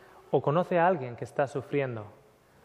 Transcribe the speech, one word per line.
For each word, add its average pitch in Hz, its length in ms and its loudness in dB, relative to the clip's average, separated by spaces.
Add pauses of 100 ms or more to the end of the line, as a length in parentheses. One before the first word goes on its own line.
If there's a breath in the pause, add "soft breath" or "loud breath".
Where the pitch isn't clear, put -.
(320 loud breath)
o 143 100 2
conoce 175 360 2
a 165 100 6
alguien 131 280 0
que 123 80 -8
está 139 240 -2
sufriendo, 127 580 -4 (600 soft breath)